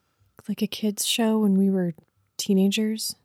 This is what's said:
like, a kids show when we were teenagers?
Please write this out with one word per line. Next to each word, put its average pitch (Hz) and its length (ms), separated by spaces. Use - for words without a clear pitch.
like, 202 140
a 214 60
kids - 380
show 220 340
when 202 180
we 196 120
were 185 240
teenagers? 214 880